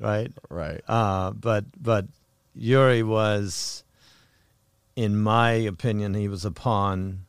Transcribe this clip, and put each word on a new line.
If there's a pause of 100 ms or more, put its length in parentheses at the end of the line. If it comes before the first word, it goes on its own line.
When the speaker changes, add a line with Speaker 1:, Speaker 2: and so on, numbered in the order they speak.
Speaker 1:
right? (200)
Speaker 2:
Right.
Speaker 1:
Uh,
but, (160)
but (480)
Yuri
was, (1160)
in
my
opinion,
he
was
a
pawn